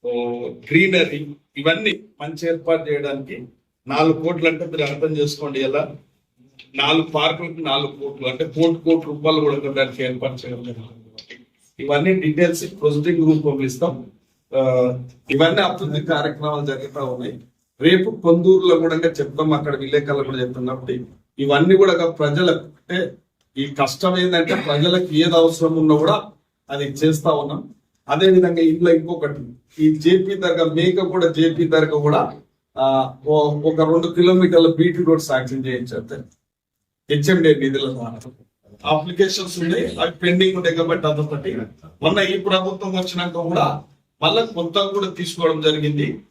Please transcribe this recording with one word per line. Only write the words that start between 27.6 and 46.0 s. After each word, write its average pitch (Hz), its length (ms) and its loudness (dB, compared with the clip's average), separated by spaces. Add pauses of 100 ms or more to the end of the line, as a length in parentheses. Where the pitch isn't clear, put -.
అదే 175 220 4
విధంగా 175 300 4
ఇందులో 165 340 4
ఇంకొకటి, 156 440 -4 (400)
ఈ 156 160 4
జేపీ 185 400 2
దర్గా, 165 380 0
మేక 180 300 2
కూడా 175 240 0
జేపీ 165 400 2
దర్గా 151 320 2
కూడా, - 420 0 (360)
ఆ, 131 380 0 (120)
ఓ-, 147 340 2
ఒక 156 200 2
రెండు 165 260 2
కిలోమీటర్ల 175 600 4
బీటీ 170 360 2
రోడ్ 160 180 4
శాంక్షన్ 131 440 -4
చేయించారు 123 580 -8 (880)
హెచ్ఎండి 156 440 4
నిధుల 135 380 -2
ద్వారా. 117 260 -10 (640)
అప్లికేషన్స్ 175 760 -2
ఉన్నాయి, 170 360 -2
అవి 165 160 -2
పెండింగ్ 185 440 2
ఉన్నాయి 170 200 0
కాబట్టి 165 320 0
అదొకటి. 151 500 -4 (440)
మొన్న 185 180 2
ఈ 190 180 0
ప్రభుత్వం 185 580 -2
వచ్చినాక 175 380 -6
కూడా 165 500 -2 (380)
మళ్ళా 208 240 0
కొత్త 175 340 -4
కూడా 196 300 -2
తీసుకోవడం 165 520 -2
జరిగింది. 151 680 -2